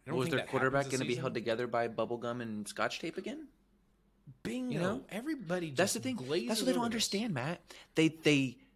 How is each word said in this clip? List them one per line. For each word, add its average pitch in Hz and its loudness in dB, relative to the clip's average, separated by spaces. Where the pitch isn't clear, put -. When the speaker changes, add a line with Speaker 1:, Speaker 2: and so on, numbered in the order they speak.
Speaker 1:
I - -8
don't 127 0
Speaker 2:
Was 127 2
Speaker 1:
think - 0
Speaker 2:
their 117 0
Speaker 1:
that - -14
Speaker 2:
quarterback 135 2
Speaker 1:
happens 135 -6
this 131 0
Speaker 2:
gonna 123 -2
be 120 2
Speaker 1:
season. 123 -4
Speaker 2:
held 127 -2
together 113 0
by 117 0
bubble 113 -2
gum 120 -4
and 107 -6
scotch - -2
tape 165 -6
again? 254 -8
Speaker 1:
Bingo. 247 -4
Speaker 2:
You 247 2
know? 202 0
Speaker 1:
Everybody 190 -2
Speaker 2:
That's 165 2
Speaker 1:
just - -
Speaker 2:
the 226 -2
thing. 262 -2
Speaker 1:
glazes 165 -2
Speaker 2:
That's 240 0
what 254 0
they 254 4
don't 240 4
Speaker 1:
over 233 0
this. 220 -2
Speaker 2:
understand, 214 0
Matt. 139 -2
They, 160 8
they, 139 4